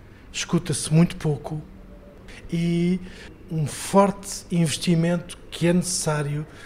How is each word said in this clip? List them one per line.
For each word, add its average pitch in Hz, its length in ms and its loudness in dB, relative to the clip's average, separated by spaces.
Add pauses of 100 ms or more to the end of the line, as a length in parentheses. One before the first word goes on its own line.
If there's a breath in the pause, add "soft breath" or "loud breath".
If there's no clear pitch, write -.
(320 loud breath)
escuta-se - 640 -2
muito 170 220 6
pouco. 151 460 -4 (880 loud breath)
E 170 480 2 (520 loud breath)
um 160 140 -2
forte - 840 0
investimento 170 880 2 (120)
que - 180 0
é 175 60 4
necessário 151 720 0 (200 loud breath)